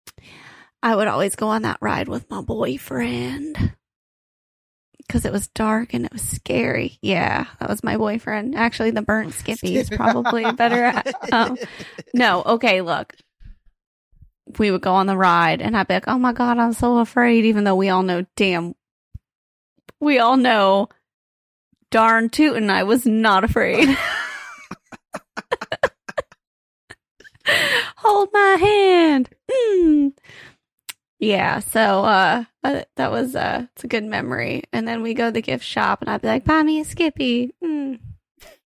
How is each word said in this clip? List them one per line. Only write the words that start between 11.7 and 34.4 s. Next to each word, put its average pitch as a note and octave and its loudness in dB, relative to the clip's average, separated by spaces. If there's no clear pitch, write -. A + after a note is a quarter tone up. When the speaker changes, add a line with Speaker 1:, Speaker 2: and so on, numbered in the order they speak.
Speaker 1:
no, A3 4
okay, A3 2
look. E3+ -4
We G#3+ 2
would F#3 0
go F#3 0
on F#3+ 2
the G3 0
ride, E3+ 2
and A3 -2
I'd F#3+ 0
be F3+ 0
like, F#3+ -2
"Oh B3+ 0
my B3 2
God, A#3+ 0
I'm A#3 2
so A#3+ 2
afraid," A#3 4
even G#3 2
though G3 2
we F#3+ 2
all F#3 2
know F3+ -2
damn, F3 0
we D4 2
all A#3+ 4
know G#3 4
darn A3+ 4
tootin' A#3 2
I F#3+ 2
was A#3 2
not A3 4
afraid. A#3 2
<laughs> C4+ 2
Hold G4+ 2
my G4 4
hand. F4+ 4
Mm. F4 4
Yeah, - 0
so, - -2
uh, G3 4
uh, C#4 -2
that C4 -2
was, B3 -4
uh, - -4
it's - -20
a A#3+ -10
good A3 -4
memory. - -6